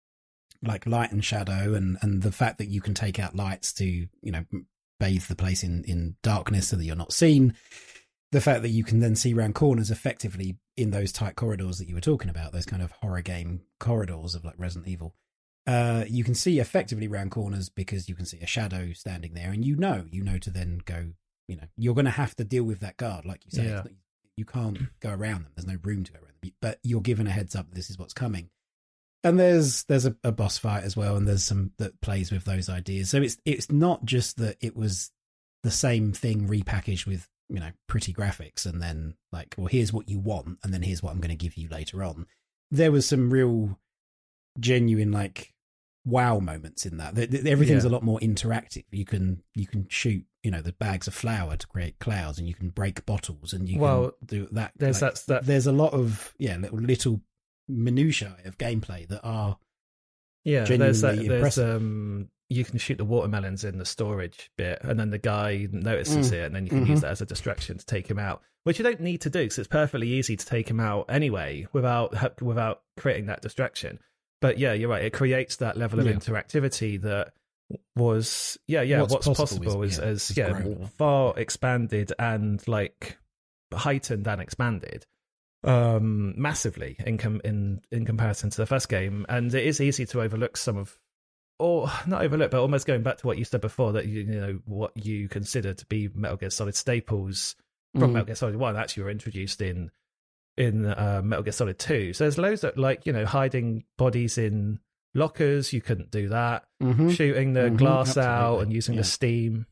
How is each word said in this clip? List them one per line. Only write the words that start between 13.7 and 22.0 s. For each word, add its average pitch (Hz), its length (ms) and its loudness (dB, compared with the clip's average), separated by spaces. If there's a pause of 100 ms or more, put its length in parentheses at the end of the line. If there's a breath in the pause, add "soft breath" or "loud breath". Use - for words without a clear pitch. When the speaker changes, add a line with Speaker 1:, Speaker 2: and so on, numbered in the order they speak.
Speaker 1:
corridors 90 560 -4
of, 82 100 -10
like, 80 120 -12
Resident 87 300 -8
Evil. 85 280 -8 (520)
Uh, 120 400 2
you 117 160 0
can 123 100 2
see 165 260 2
effectively 110 480 -2
round 98 240 -4
corners 101 380 -4
because 95 400 -6
you 90 60 -6
can 90 100 -8
see 85 140 -12
a 85 80 -10
shadow 92 460 -4
standing 85 400 -10
there, 87 180 -6
and 104 140 -2
you 143 100 2
know, 143 340 0
you 92 140 -6
know 98 160 0
to - 100 -8
then 87 360 -4
go, 85 260 -8 (360)
you 90 80 -8
know, 78 120 -16 (100)
you're 117 160 2
gonna 135 160 4